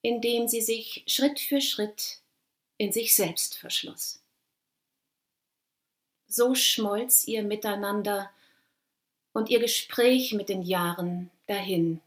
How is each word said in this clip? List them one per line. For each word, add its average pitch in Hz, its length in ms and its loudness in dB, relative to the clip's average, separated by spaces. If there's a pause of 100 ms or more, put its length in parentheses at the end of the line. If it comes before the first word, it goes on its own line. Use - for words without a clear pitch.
indem 233 460 0
sie 233 140 0
sich 226 460 -4
Schritt 277 320 2
für 277 220 0
Schritt - 580 -4 (580)
in 208 140 -2
sich 226 240 4
selbst 165 420 -2
verschloss. - 640 -8 (2000)
So 240 260 2
schmolz 226 760 2
ihr 220 160 -2
Miteinander 202 880 -4 (1040)
und 220 140 -2
ihr 240 100 6
Gespräch 240 760 2
mit 202 160 -4
den 190 120 -2
Jahren 175 680 -2 (180)
dahin. 180 600 0